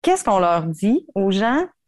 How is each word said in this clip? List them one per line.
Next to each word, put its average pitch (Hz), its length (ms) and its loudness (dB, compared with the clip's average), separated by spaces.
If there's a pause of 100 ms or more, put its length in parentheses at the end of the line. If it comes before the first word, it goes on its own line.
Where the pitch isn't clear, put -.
qu'est-ce 370 220 0
qu'on 202 160 2
leur 170 280 0
dit 202 480 -2
aux 196 160 0
gens 233 340 0 (220)